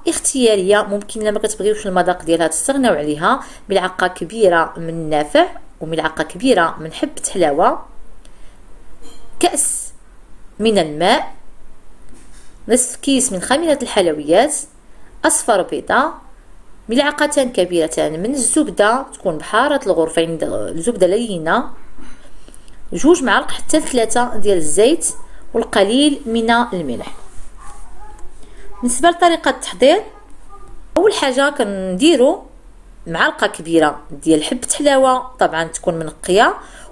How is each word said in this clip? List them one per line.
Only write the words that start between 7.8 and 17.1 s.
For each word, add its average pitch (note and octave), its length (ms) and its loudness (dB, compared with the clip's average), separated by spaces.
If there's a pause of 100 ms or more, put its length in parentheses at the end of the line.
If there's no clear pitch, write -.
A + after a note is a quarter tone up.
كأس - 520 0 (680)
من G#3+ 180 2
الماء، E3+ 600 0 (1300)
نصف A#3+ 260 2
كيس C4 380 0
من F3+ 80 -4
خميرة D4 400 2
الحلويات، F3 760 2 (680)
أصفر A3 360 2
بيضة، A3+ 520 0 (760)
ملعقتان D4 600 0